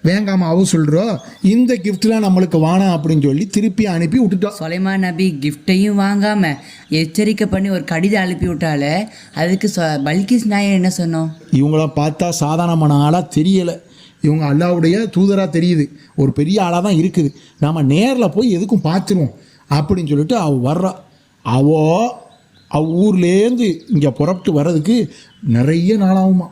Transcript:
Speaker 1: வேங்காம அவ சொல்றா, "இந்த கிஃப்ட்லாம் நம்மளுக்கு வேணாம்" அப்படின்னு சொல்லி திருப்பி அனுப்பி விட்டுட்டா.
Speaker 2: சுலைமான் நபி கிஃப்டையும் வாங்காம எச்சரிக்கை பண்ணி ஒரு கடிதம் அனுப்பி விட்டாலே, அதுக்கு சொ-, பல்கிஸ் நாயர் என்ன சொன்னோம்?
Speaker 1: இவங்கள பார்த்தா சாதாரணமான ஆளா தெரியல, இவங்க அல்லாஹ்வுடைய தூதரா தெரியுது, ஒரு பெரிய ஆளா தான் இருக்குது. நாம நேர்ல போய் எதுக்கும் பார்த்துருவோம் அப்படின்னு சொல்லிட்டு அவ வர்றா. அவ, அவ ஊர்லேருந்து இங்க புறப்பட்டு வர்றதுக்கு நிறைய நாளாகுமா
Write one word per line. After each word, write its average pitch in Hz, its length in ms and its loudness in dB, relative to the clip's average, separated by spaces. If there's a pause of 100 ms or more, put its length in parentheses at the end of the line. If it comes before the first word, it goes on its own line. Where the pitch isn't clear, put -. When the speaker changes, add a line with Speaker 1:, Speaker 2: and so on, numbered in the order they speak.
Speaker 1:
வேங்காம 196 340 0
அவ 175 340 2
சொல்றா, 160 460 0 (240)
"இந்த 240 320 2
கிஃப்ட்லாம் 214 500 -2
நம்மளுக்கு 185 340 2
வேணாம்" 175 420 2
அப்படின்னு 156 240 0
சொல்லி 143 240 0
திருப்பி 214 380 0
அனுப்பி 170 360 0
விட்டுட்டா. 202 380 0
Speaker 2:
சுலைமான் 185 380 -4
நபி 180 440 -2
கிஃப்டையும் 196 580 0
வாங்காம 202 580 0 (320)
எச்சரிக்கை 202 580 -2
பண்ணி 190 220 -2
ஒரு 180 140 -2
கடிதம் 190 400 0
அனுப்பி 180 240 -4
விட்டாலே, 156 600 -2 (280)
அதுக்கு 185 400 -2
சொ-, 156 280 -2
பல்கிஸ் 196 420 0
நாயர் 202 280 0
என்ன 185 240 2
சொன்னோம்? 160 580 -4
Speaker 1:
இவங்கள 151 280 2
பார்த்தா 151 460 -2
சாதாரணமான 160 640 0
ஆளா 147 420 2
தெரியல, 175 460 0 (400)
இவங்க 151 320 0
அல்லாஹ்வுடைய 175 640 0
தூதரா 196 320 2
தெரியுது, 165 360 0 (300)
ஒரு 135 180 0
பெரிய 185 300 0
ஆளா 175 160 0
தான் 196 140 0
இருக்குது. 160 400 0 (260)
நாம 156 240 0
நேர்ல 202 480 2
போய் 214 260 0
எதுக்கும் 208 260 0
பார்த்துருவோம் 175 500 0 (360)
அப்படின்னு 151 380 -2
சொல்லிட்டு 151 300 0
அவ 143 360 0
வர்றா. 185 200 -2 (500)
அவ, 131 280 2 (960)
அவ 156 200 -2
ஊர்லேருந்து 190 960 2 (120)
இங்க 143 180 2
புறப்பட்டு 180 420 -2
வர்றதுக்கு 165 600 0 (280)
நிறைய 170 560 2
நாளாகுமா 190 540 2